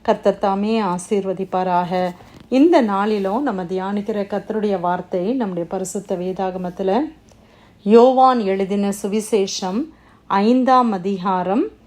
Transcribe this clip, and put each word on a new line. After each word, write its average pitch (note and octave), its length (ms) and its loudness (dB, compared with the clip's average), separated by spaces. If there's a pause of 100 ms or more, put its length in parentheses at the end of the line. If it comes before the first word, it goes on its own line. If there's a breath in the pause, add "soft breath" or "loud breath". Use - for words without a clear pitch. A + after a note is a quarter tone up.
கர்த்தர் G#3 380 0
தாமே G#3 420 -2
ஆசீர்வதிப்பாராக. F#3 1300 -2 (400 loud breath)
இந்த D4+ 320 6
நாளிலும் G3+ 640 -2
நம்ம G3 200 -4
தியானிக்கிற G3+ 640 -4
கர்த்தருடைய G3+ 520 -4
வார்த்தை F3+ 540 -2
நம்முடைய F3+ 360 -4
பரிசுத்த F#3+ 460 -6
வேதாகமத்துல F#3 840 -4 (840 soft breath)
யோவான் B3 560 6
எழுதின G3 520 -2 (100)
சுவிசேஷம் G3+ 840 -2 (440 soft breath)
ஐந்தாம் A#3+ 640 4
அதிகாரம் F#3+ 720 -2 (240)